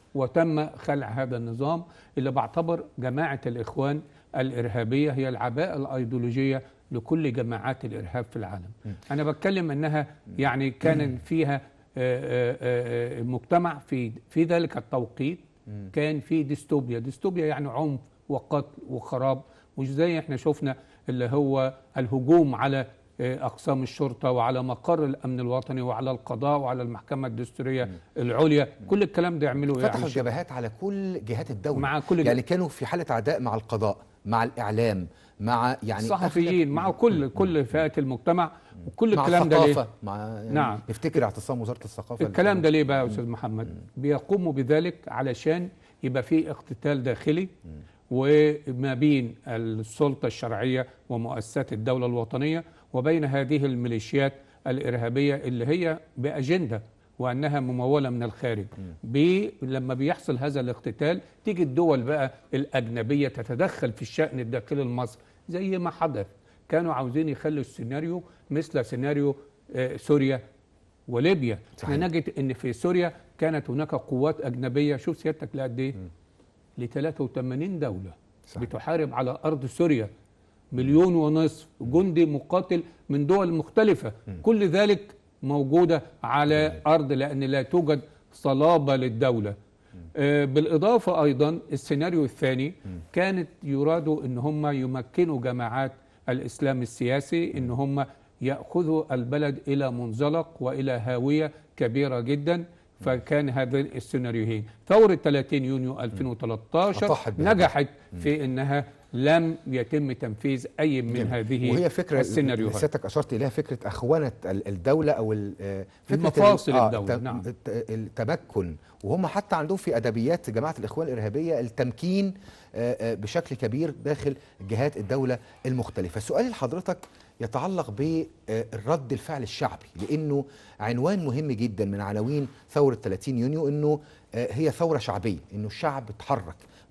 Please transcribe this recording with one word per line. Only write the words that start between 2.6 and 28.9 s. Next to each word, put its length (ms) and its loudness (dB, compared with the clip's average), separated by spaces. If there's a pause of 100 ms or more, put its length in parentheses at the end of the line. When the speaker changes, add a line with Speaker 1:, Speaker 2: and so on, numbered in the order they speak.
Speaker 1:
جماعة 480 -2
الإخوان 560 -2 (340)
الإرهابية 760 0
هي 180 -2
العباءة 480 -2
الأيديولوجية 840 -2 (300)
لكل 420 0
جماعات 520 -4
الإرهاب 440 -6
في 60 -12
العالم. 340 -10 (160)
Speaker 2:
مم. 80 -8 (180)
Speaker 1:
أنا 120 -2
بتكلم 480 0
إنها، 300 0 (260)
Speaker 2:
مم. 100 -14
Speaker 1:
يعني، 340 0
كان 380 2
Speaker 2:
مم. 160 -4
Speaker 1:
فيها، 300 0
آه، 40 -4 (380)
آه، 540 0
آه، 680 -2
آه، 40 -6
المجتمع 580 0
في، 320 -4 (180)
في 140 2
ذلك 340 0
التوقيت 600 -4 (280)
Speaker 2:
مم. 260 -12
Speaker 1:
كان 260 0
في 240 0
ديستوبيا. 560 -2
ديستوبيا 460 -2
يعني 240 -2
عنف 300 -2 (300)
وقتل 480 -2 (120)
وخراب، 520 -2 (360)
مش 120 -4
زي 300 0
احنا 160 -4
شفنا 400 0 (340)
اللي 160 0
هو 480 2 (240)
الهجوم 580 4
على، 320 0 (340)
آه، 240 -2
أقسام 380 -2
الشرطة 480 -2
وعلى 320 2
مقر 420 0
الأمن 340 -4
الوطني 420 -2
وعلى 300 -2
القضاء 480 -2
وعلى 240 -2
المحكمة 440 -6
الدستورية 580 -4
Speaker 2:
مم. 60 -8 (260)
Speaker 1:
العليا. 500 4 (140)
Speaker 2:
مم. 60 -16
Speaker 1:
كل 160 4